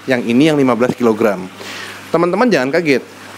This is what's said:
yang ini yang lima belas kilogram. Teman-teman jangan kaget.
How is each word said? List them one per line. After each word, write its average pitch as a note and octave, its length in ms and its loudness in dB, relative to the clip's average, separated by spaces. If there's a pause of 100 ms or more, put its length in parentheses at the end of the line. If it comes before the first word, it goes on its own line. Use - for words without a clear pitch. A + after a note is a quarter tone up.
(100)
yang A#2+ 160 0
ini B2 240 4
yang D3+ 80 2
lima C3 160 2
belas A#2+ 240 0
kilogram. G#2 480 0 (640)
Teman-teman F3 400 0
jangan C#3 240 0
kaget. D#3 320 0 (320)